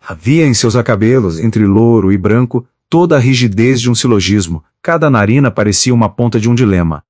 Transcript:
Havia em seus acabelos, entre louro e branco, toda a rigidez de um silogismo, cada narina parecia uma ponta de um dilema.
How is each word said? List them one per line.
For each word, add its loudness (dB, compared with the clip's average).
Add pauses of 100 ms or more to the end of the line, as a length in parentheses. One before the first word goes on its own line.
Havia -2
em 2
seus 0
acabelos, 0
entre 0
louro 2
e 2
branco, -2 (220)
toda 2
a 4
rigidez 0
de -2
um 0
silogismo, -2 (180)
cada 0
narina 2
parecia -2
uma 2
ponta -2
de -2
um 2
dilema. 0